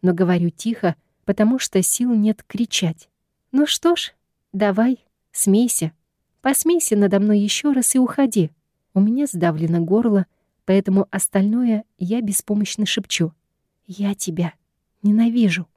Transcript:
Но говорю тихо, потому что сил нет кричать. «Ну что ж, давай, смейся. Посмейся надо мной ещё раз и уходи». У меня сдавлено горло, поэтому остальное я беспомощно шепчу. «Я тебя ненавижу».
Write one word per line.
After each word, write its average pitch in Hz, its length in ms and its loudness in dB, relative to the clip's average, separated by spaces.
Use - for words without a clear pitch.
Но 180 120 2
говорю 175 360 2
тихо, 202 460 -4
потому 214 340 0
что - 240 -2
сил 240 320 -2
нет 214 300 0
кричать. - 680 -6
«Ну 285 120 2
что 339 300 0
ж, - 180 -10
давай, 208 480 0
смейся. 202 640 0
Посмейся 294 560 0
надо 202 220 2
мной 208 200 2
ещё 208 340 -2
раз 254 220 0
и 262 40 2
уходи». 240 520 0
У 190 80 2
меня 240 240 2
сдавлено 170 560 -2
горло, 202 440 2
поэтому 196 460 0
остальное 214 720 0
я 208 240 -4
беспомощно 208 640 -4
шепчу. - 480 -4
«Я 202 280 -4
тебя 170 380 -6
ненавижу». 214 760 2